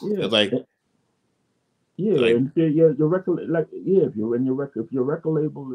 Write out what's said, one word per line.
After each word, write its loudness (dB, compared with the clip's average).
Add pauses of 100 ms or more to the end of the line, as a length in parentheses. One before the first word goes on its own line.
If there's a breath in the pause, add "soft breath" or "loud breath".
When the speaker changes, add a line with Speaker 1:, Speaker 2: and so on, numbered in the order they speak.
Speaker 1:
Yeah. -4
Speaker 2:
It's -2
like 2
Speaker 1:
And, -6 (1300)
yeah, 0
Speaker 2:
like 4
Speaker 1:
and 0
yeah, 4
yeah, 6 (100)
your 4
record, -2
like, -2
yeah, 2
if -4
you're -2
in 0
your 0
record, -6
if -12
your -2
record -2
label -6